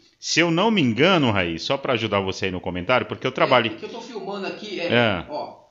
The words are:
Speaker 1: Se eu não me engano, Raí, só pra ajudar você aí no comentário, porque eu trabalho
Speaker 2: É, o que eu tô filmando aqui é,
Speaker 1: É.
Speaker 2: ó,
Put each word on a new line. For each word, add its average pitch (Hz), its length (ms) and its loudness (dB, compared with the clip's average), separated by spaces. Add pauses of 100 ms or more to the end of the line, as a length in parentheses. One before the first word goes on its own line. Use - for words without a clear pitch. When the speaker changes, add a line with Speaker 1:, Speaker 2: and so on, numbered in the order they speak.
(200)
Speaker 1:
Se - 200 -2
eu 170 120 4
não 185 200 2
me 202 100 2
engano, 135 500 4
Raí, 87 280 0
só - 160 -2
pra 139 180 -2
ajudar 104 280 0
você 95 240 -4
aí 92 60 -2
no 90 100 -6
comentário, 92 460 0
porque - 200 -6
eu 123 40 -2
trabalho 127 400 4
Speaker 2:
É, - 20 -8
o - 40 -12
que - 80 -14
eu 196 40 -12
tô 233 100 -12
filmando 202 480 -10
aqui 202 320 -10
é, 170 140 -2
Speaker 1:
É. 107 340 2
Speaker 2:
ó, - 280 -10 (160)